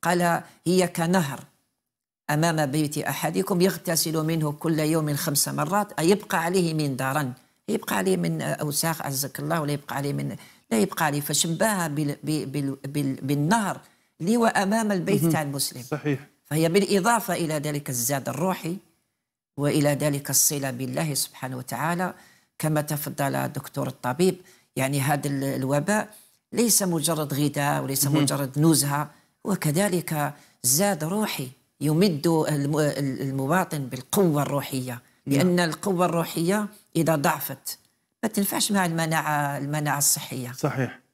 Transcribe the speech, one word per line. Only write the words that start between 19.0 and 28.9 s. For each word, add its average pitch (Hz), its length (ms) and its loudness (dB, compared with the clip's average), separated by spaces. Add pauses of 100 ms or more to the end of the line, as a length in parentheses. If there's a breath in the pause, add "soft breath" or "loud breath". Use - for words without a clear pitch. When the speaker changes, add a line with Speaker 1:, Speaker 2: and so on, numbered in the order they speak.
Speaker 1:
وإلى 143 320 2
ذلك 143 420 0
الصلة 139 400 0
بالله 131 440 -4
سبحانه 131 420 -6
وتعالى، 156 580 -4 (440 soft breath)
كما 156 220 2
تفضل 139 680 -2
دكتور 139 380 -6
الطبيب. 151 500 0 (400 soft breath)
يعني 135 240 0
هذا 143 280 0
ال-، 139 160 -2
الوباء 143 640 0 (440 loud breath)
ليس 220 300 2
مجرد 156 520 0
غذاء 143 480 0
وليس 135 240 -2
Speaker 2:
مهم. 147 160 4
Speaker 1:
مجرد 139 360 0
نزهة، 147 520 4 (340 soft breath)